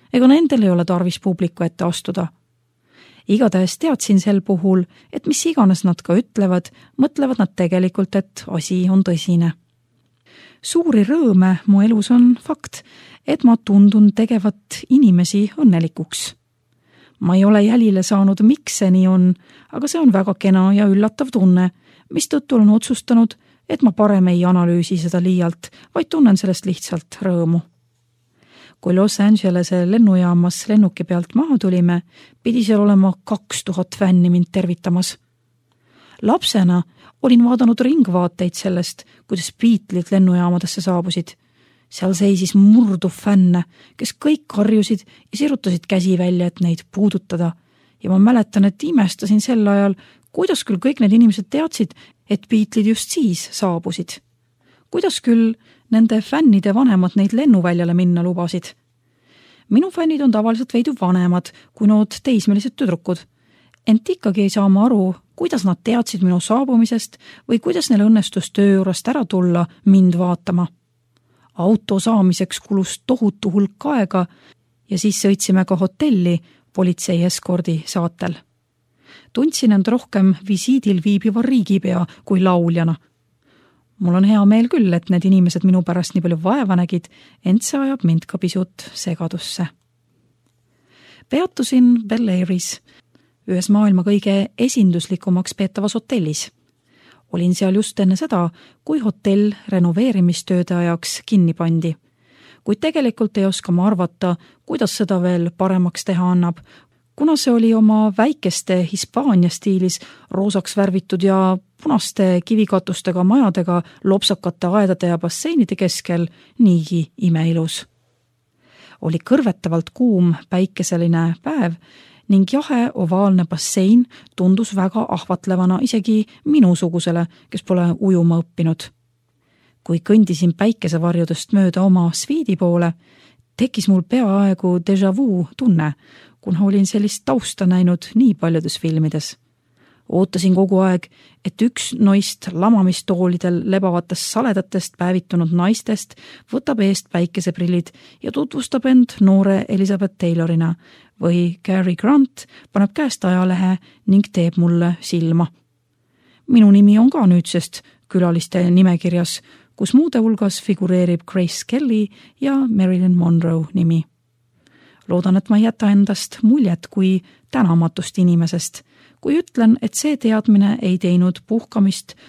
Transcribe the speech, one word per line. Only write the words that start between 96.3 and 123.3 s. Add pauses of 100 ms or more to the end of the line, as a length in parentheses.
Olin
seal
just
enne
seda, (360)
kui
hotell (200)
renoveerimistööde
ajaks
kinni
pandi. (680)
Kuid
tegelikult
ei
oska
ma
arvata, (300)
kuidas
seda
veel
paremaks
teha
annab, (540)
kuna
see
oli
oma
väikeste
Hispaania
stiilis (320)
roosaks
värvitud
ja (260)
punaste
kivikatustega
majadega, (220)
lopsakate
aedade
ja
basseinide
keskel (320)
niigi
imeilus. (1160)
Oli
kõrvetavalt
kuum (160)
päikeseline (100)
päev (520)
ning
jahe
ovaalne